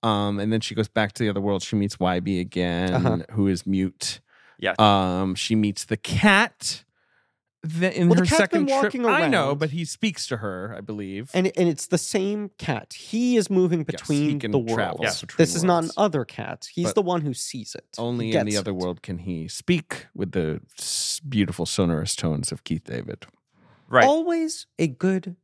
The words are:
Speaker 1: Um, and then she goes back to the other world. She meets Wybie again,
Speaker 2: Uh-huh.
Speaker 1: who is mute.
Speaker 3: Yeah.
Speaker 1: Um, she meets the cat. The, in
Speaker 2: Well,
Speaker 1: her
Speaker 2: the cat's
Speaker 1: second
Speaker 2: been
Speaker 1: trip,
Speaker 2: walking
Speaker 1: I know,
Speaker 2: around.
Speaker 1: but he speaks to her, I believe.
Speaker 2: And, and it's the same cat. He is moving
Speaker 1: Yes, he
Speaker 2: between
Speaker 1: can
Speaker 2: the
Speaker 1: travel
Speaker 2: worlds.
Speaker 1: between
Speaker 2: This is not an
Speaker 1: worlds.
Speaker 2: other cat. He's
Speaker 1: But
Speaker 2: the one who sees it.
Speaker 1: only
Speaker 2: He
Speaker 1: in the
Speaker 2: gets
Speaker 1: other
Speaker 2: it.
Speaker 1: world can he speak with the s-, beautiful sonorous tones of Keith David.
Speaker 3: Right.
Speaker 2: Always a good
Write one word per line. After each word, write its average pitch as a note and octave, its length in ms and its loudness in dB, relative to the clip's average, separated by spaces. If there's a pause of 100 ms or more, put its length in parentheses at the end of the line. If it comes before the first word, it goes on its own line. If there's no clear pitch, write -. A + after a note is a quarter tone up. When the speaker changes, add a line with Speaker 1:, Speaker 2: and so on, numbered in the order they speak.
Speaker 1:
Um, G2+ 360 0
and G#2+ 120 0
then A2 80 0
she - 140 -8
goes G#2+ 140 -2
back G#2+ 240 0
to - 100 -6
the A2 60 2
other G2+ 120 -2
world. G2 220 0
She - 140 -4
meets G2+ 220 0
Wybie F2+ 420 0
again, F2+ 520 -2
Speaker 2:
Uh-huh. F#2 260 2 (120)
Speaker 1:
who G#2 160 0
is F#2 180 0
mute. F#2+ 540 -2 (400)
Speaker 3:
Yeah. F#2 180 0
Speaker 1:
Um, F#2+ 600 4
she - 180 -2
meets G#2 300 0
the A2 120 -4
cat. - 880 0 (800)
The, E3 340 -2
in F3 120 6
Speaker 2:
Well, F3 100 8
Speaker 1:
her F3+ 60 6
Speaker 2:
the F3 40 2
cat's D#4+ 100 4
Speaker 1:
second D4+ 280 4
Speaker 2:
been C4+ 140 4
Speaker 1:
trip, - 20 2 (120)
Speaker 2:
walking B3 120 -2
Speaker 1:
I D4 220 4
know, E3 220 2
Speaker 2:
around. D3 100 -2
Speaker 1:
but D#3 100 0
he E3 140 -4
speaks - 420 -4
to A#2+ 120 -4
her, G2+ 380 -8
I - 40 -12
believe. G#2 520 -8
Speaker 2:
And, F#3 240 2
and F3 120 4
it's D3+ 180 -2
the F3 120 0
same G3+ 600 -4
cat. - 360 -6
He B3 420 0
is G3 120 2
moving F3+ 400 2
Speaker 1:
Yes, - 200 -6
he D3+ 60 2 (180)
Speaker 2:
between D3 80 -2
Speaker 1:
can A#2 100 -4
Speaker 2:
the B2 140 2
Speaker 1:
travel A2 380 0
Speaker 2:
worlds. G#2 180 0
Speaker 1:
between - 160 -14 (100)
Speaker 2:
This - 80 -2
is E3 80 0
not F3 160 6
an D#3+ 60 2
Speaker 1:
worlds. E3 120 -6
Speaker 2:
other D#3+ 280 2
cat. - 500 -12
He's F3 120 0
Speaker 1:
But G#3 100 0
Speaker 2:
the G#3+ 60 4
one F3 180 0
who D3 120 -4
sees - 440 -10
it. - 80 -14 (120)
Speaker 1:
only A#2 360 -2
Speaker 2:
He - 40 2
Speaker 1:
in B2 100 2
the G#2+ 40 -2
Speaker 2:
gets G#2 100 0
Speaker 1:
other G2 120 -4
Speaker 2:
it. - 60 -2
Speaker 1:
world F2+ 240 -4
can F2+ 160 -8
he E2+ 280 -6
speak - 680 -4
with G2 200 -6
the D#2 280 -2 (160)
s-, - 440 -6
beautiful G2+ 440 0
sonorous E2+ 520 0
tones - 340 -2
of - 140 -12
Keith - 180 -4
David. - 440 -10 (640)
Speaker 3:
Right. B2+ 200 8
Speaker 2:
Always D#4+ 580 0 (140)
a D#3+ 80 2
good F3+ 560 -2